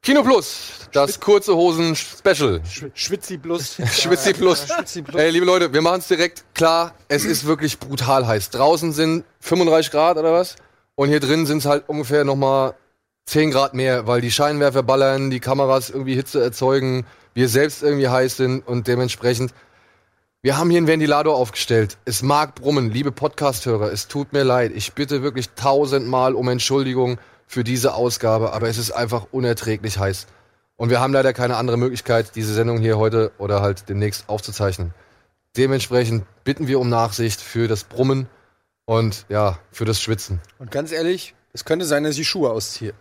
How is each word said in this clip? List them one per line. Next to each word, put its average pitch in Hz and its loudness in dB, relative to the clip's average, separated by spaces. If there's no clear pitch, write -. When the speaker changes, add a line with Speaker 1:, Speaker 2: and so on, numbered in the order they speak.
Speaker 1:
Kino 277 4
Plus, - 0
das 139 2
Speaker 2:
Schwitz- - -14
Speaker 1:
kurze 202 4
Hosen-Special. 160 2
Speaker 2:
Schw-, - -12
Schwitzi - -8
Plus. 160 -6
Speaker 1:
<laughs> 131 -4
Schwitzi 175 2
Plus. 170 2
Speaker 2:
Ja, 220 -2
Schwitzi 180 -6
Plus. 139 -4
Speaker 1:
Ey, 160 4
liebe 170 2
Leute, 180 4
wir 151 2
machen's 180 2
direkt 170 0
klar. 165 2
Es 143 0
ist 139 -2
wirklich 151 -2
brutal 131 0
heiß. 107 0
Draußen 156 2
sind 160 0
fünfunddreißig 160 2
Grad 156 2
oder 160 2
was? 180 0
Und 139 2
hier 147 4
drin 147 2
sind's 143 0
halt 143 0
ungefähr 147 0
noch 139 0
mal 135 2
zehn 151 2
Grad 135 2
mehr, 127 0
weil 120 2
die 120 -2
Scheinwerfer 143 2
ballern, 135 2
die 127 -4
Kameras 131 0
irgendwie 131 -4
Hitze 135 -2
erzeugen, 127 0
wir 123 2
selbst 139 0
irgendwie 143 2
heiß 131 2
sind 131 -2
und 123 -4
dementsprechend, 123 -2
wir 135 0
haben 170 2
hier 175 4
einen 170 2
Ventilator 151 2
aufgestellt. 113 0
Es 120 -4
mag 143 0
brummen, 131 -2
liebe 139 -2
Podcast-Hörer, 120 -2
es 104 -8
tut 143 -8
mir 143 2
leid. 123 2
Ich 104 -8
bitte 139 -4
wirklich 127 -6
tausendmal 131 0
um 123 -2
Entschuldigung 127 0
für 123 -2
diese 123 0
Ausgabe, 113 0
aber 117 -2
es 113 -4
ist 117 -6
einfach 117 -4
unerträglich 110 -4
heiß. 98 -4
Und 117 -2
wir 120 4
haben 135 0
leider 135 4
keine 120 -2
andere 117 0
Möglichkeit, 120 0
diese 107 -4
Sendung 117 0
hier 110 2
heute 110 2
oder 101 0
halt 101 -2
demnächst 101 -4
aufzuzeichnen. 98 -4
Dementsprechend 123 0
bitten 143 -4
wir 135 2
um 123 0
Nachsicht 113 0
für 113 -4
das 110 -2
Brummen 131 -2
und, 113 -2
ja, 101 0
für - -6
das 104 -2
Schwitzen. 101 -4
Speaker 2:
Und 120 -16
ganz 156 -6
ehrlich, 165 -4
es - -12
könnte 170 -2
sein, 147 0
dass 151 0
ich 135 -4
die 160 -4
Schuhe 147 0
ausziehe. 110 -6